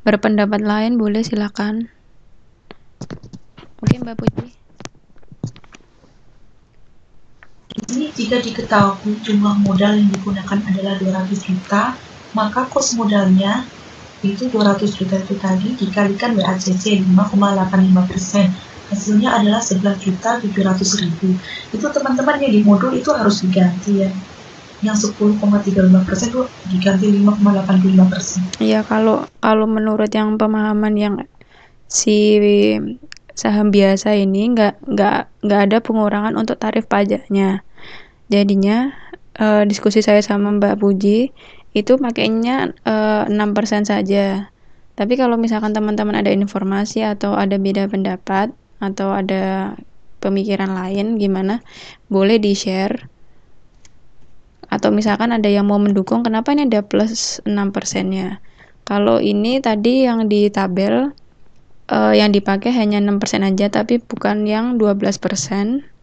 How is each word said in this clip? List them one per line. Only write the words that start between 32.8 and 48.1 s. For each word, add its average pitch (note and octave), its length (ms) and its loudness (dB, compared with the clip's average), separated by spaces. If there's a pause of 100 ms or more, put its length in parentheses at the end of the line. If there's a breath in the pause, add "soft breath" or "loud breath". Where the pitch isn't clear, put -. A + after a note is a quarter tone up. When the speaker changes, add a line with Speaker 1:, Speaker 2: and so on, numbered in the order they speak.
Speaker 1:
saham G#3 400 0
biasa G3 400 4
ini G3+ 400 2
nggak, G#3+ 320 0
nggak, G3+ 340 0 (220)
nggak G3+ 200 2 (100)
ada A3 100 4
pengurangan G#3+ 560 -2
untuk A3 220 -4
tarif A3 320 -2
pajaknya. G3 720 0 (640 loud breath)
Jadinya, G3+ 640 2 (480 loud breath)
eh, G#3+ 320 4
diskusi G#3 320 2
saya G#3 160 4
sama G3+ 320 0
Mbak G#3 320 0
Puji G3+ 480 2 (420 loud breath)
itu G#3 240 0
pakainya, A#3 840 -2
eh, G#3+ 480 0
enam G#3 240 0
persen G#3 320 0
saja. G3 640 -2 (480)
Tapi G#3 160 0
kalau B3 240 2
misalkan A3 340 -2
teman-teman G#3+ 460 -2
ada G3+ 160 2
informasi G3+ 720 -2
atau G3+ 320 -2
ada G3+ 160 0
beda G3 320 -2
pendapat G3 640 -4 (320)